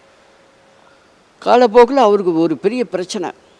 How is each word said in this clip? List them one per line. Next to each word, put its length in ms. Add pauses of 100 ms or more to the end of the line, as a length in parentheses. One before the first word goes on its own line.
(1500)
காலப்போக்குல 500
அவருக்கு 380
ஒரு 240
பெரிய 280
பிரச்சனை. 440 (300)